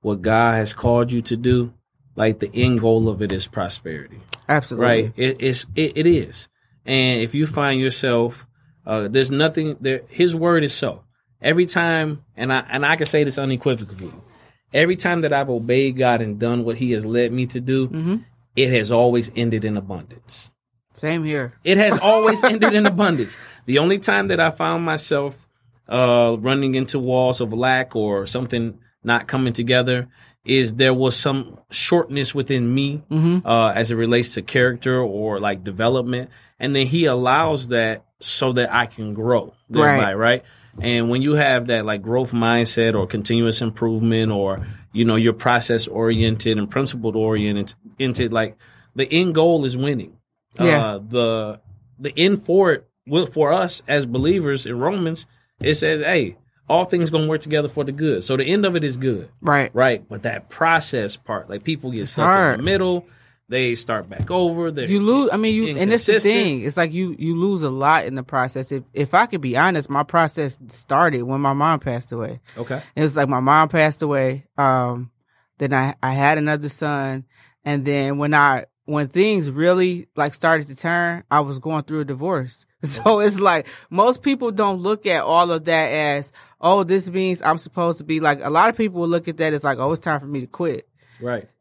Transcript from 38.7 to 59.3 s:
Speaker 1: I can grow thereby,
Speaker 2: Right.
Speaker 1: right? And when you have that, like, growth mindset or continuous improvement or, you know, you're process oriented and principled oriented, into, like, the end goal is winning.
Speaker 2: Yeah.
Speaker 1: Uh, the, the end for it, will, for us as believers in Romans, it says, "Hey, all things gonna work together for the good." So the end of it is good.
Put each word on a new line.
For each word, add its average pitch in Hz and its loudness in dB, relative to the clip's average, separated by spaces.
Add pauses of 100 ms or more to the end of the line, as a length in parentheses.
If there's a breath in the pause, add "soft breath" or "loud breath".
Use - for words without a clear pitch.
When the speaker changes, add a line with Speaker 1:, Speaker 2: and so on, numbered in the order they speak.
Speaker 1:
I 117 2
can 107 -10
grow 110 -2 (160)
thereby, 143 4
Speaker 2:
Right. 98 -2
Speaker 1:
right? 117 2 (360 soft breath)
And 117 0
when 127 0
you 147 0
have 135 2
that, 113 0
like, 104 -4
growth 123 -2
mindset 113 2
or 98 -2
continuous 113 0
improvement 113 0
or, 98 -2 (280 loud breath)
you 113 2
know, 113 2
you're 113 4
process 120 0
oriented 110 0
and 104 -4
principled 120 -4
oriented, 104 -2 (240)
into, 127 -2
like, 110 -2 (380 soft breath)
the 131 -4
end 170 0
goal 160 4
is 127 -4
winning. 127 -4 (440)
Speaker 2:
Yeah. 156 4
Speaker 1:
Uh, 107 -4
the, 110 -2 (380)
the 139 -10
end 196 2
for 180 4
it, - -4 (180)
will, 156 0
for 147 2
us 180 -2
as 139 0
believers 139 0
in 120 -6
Romans, 165 -2 (340)
it 151 2
says, 156 0
"Hey, 131 0 (320)
all 170 4
things 175 0
gonna 156 0
work 156 -2
together 151 -2
for 147 -6
the 143 -6
good." 143 0
So 135 -2
the 135 0
end 196 2
of 180 0
it 156 0
is 131 -2
good. 123 -4 (120)